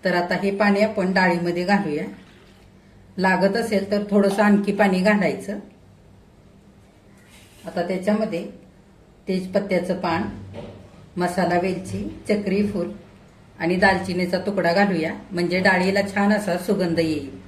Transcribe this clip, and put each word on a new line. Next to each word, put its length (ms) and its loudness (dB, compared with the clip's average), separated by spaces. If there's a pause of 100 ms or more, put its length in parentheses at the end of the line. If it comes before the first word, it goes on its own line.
तर 100 0
आता 200 0
हे 220 -2
पाणी 240 2
आपण 320 0
डाळीमध्ये 520 0
घालूया. 400 0 (1120)
लागत 380 2
असेल 340 -2
तर 200 0
थोडंसं 320 2
आणखी 300 4
पाणी 280 2
घालायचं. 580 0 (2000)
आता 220 -4
त्याच्यामध्ये 560 -2 (840)
तेजपत्त्याचं 720 -2
पान, 220 -2 (920)
मसाला 420 0
वेलची, 440 -4 (260)
चक्री 400 0
फूल 220 -4 (680)
आणि 180 0
दालचिनीचा 600 2
तुकडा 340 0
घालूया, 420 2 (160)
म्हणजे 300 0
डाळीला 480 4
छान 240 2
असा 260 0
सुगंध 400 0
येईल. 300 0 (200)